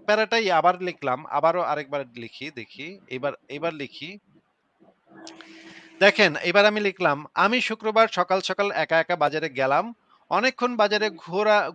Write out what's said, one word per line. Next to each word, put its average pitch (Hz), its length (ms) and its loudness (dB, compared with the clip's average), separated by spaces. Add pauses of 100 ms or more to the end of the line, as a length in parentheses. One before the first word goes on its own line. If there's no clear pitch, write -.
প্যারাটাই 214 440 2
আবার 175 320 4
লিখলাম, 147 440 -4
আবারও 165 340 2
আরেকবার 143 440 -4 (120)
লিখি, 120 340 -12
দেখি। 147 480 -14 (100)
এবার, 127 240 -4 (160)
এবার 160 260 -6
লিখি। 151 440 -12 (1800)
দেখেন, 196 360 4
এবার 196 300 2
আমি 214 140 0
লিখলাম, 170 540 -2
"আমি 214 260 2
শুক্রবার 220 480 0
সকাল, 185 320 0
সকাল 202 320 -2
একা, 156 260 0
একা 160 180 0
বাজারে 151 320 0
গেলাম। 139 460 0 (360)
অনেকক্ষণ 247 460 0
বাজারে 214 340 2
ঘোরা, 196 640 0